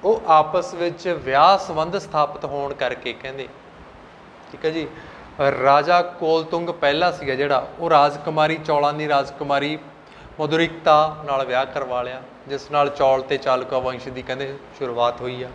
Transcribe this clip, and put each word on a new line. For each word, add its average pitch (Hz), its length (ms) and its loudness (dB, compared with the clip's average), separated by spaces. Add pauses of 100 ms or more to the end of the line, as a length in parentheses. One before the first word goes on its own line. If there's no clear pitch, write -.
ਉਹ 208 240 2
ਆਪਸ 160 460 4
ਵਿੱਚ 170 340 -4 (160)
ਵਿਆਹ 147 340 6
ਸੰਬੰਧ 175 400 -4
ਸਥਾਪਿਤ 151 480 -4
ਹੋਣ 139 280 -6
ਕਰਕੇ 123 400 -4
ਕਹਿੰਦੇ, 131 340 -12 (1040)
ਠੀਕ - 140 -8
ਹੈ 160 60 4
ਜੀ, 160 160 -4 (760)
ਰਾਜਾ 151 380 4
ਕੋਲਤੁੰਗ 170 720 -2
ਪਹਿਲਾ 156 400 2
ਸੀਗਾ 139 240 -4
ਜਿਹੜਾ, 135 320 0 (120)
ਉਹ 170 100 -4
ਰਾਜਕੁਮਾਰੀ, 151 680 4
ਚੌਲਾਂ 147 360 0
ਦੀ 151 140 -4
ਰਾਜਕੁਮਾਰੀ 143 720 0 (600)
ਮਧੁਰਿਕਤਾ 156 840 2
ਨਾਲ 135 200 -2
ਵਿਆਹ 123 200 0
ਕਰਵਾ 127 360 -4
ਲਿਆ, 127 200 -8 (260)
ਜਿਸ 139 240 -10
ਨਾਲ 143 180 4
ਚੌਲ 135 320 2
ਤੇ 135 160 -2
ਚਾਲੁਕਿਆ 131 420 0
ਵੰਸ਼ 127 300 -6
ਦੀ 127 120 -10
ਕਹਿੰਦੇ 131 320 -6 (240)
ਸ਼ੁਰੂਆਤ 120 440 -2
ਹੋਈ 127 220 -6
ਆ। 123 120 -12